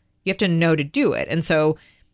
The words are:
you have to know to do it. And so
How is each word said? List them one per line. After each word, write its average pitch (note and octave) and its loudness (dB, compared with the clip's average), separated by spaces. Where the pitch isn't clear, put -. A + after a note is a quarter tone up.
you F#3 -4
have F#3+ -4
to G#3 0
know E3 2
to D3+ 0
do G#3 0
it. - -4
And D#3+ -2
so D#3 0